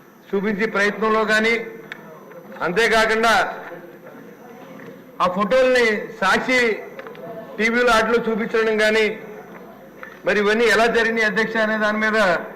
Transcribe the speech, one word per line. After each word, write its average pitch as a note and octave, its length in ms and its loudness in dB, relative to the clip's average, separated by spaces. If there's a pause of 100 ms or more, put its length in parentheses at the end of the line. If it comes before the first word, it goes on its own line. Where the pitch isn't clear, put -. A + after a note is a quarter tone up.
(300)
చూపించే G3 360 -2
ప్రయత్నంలో G#3+ 600 0
కానీ, A3 400 0 (960)
అంతేకాకుండా A3 720 2 (1900)
ఆ F3+ 60 2
ఫోటోల్ని A3+ 800 2 (140)
సాక్షి A#3 380 2 (960)
టీవీలో A#3 340 2
వాటిలో A3+ 400 2
చూపించడం A3 460 0
కానీ, G#3+ 420 2 (1040)
మరి G3 140 2
ఇవన్నీ G#3+ 260 4
ఎలా G#3+ 200 6
జరిగినాయి A3+ 400 2
అధ్యక్ష G#3+ 320 0
అనే A3 200 0
దాని G#3+ 200 0
మీద G#3+ 200 0 (380)